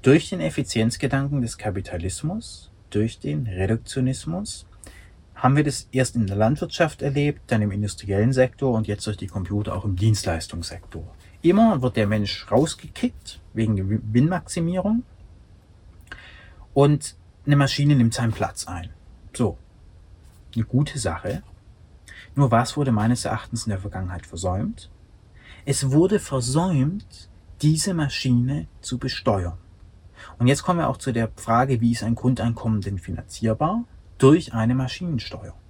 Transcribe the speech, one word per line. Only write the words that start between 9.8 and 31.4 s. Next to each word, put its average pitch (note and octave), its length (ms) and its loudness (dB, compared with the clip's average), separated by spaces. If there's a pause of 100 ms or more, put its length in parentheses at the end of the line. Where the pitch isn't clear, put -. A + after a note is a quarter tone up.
im F#2+ 120 -2
Dienstleistungssektor. - 1080 -2 (380)
Immer G3 400 6
wird B2+ 140 0
der G#2+ 100 2
Mensch G#2 440 -2
rausgekickt - 920 -2 (120)
wegen A2 240 0
der F#2+ 80 -2
Gewinnmaximierung E3+ 1160 0 (1700)
und C#3+ 420 2 (320)
eine C#3+ 100 6
Maschine C#3+ 380 4
nimmt A#2 200 4
seinen A2+ 180 -2
Platz - 340 -6
ein. F2 240 -10 (440)
So, A2+ 220 -2 (1000)
eine A2+ 100 -2
gute C#3+ 340 0
Sache. G2+ 440 -6 (920)
Nur C#3 160 4
was A#2 260 2
wurde C3+ 160 2
meines A2+ 320 2
Erachtens - 400 -6
in A2 60 -4
der F#2+ 100 -4
Vergangenheit F#2 460 -8
versäumt? F3+ 640 -6 (760)
Es C#3 260 -2
wurde F#3 300 4
versäumt, D3 1120 -2 (320)
diese D#3 320 2
Maschine C3+ 720 0 (160)
zu B2 160 -8
besteuern. G2 580 -2 (840)
Und A#2+ 100 4
jetzt C#3+ 140 2
kommen F3 180 0
wir C3+ 80 0
auch - 100 -4
zu - 140 -4
der A2+ 220 -2
Frage, A#2+ 460 2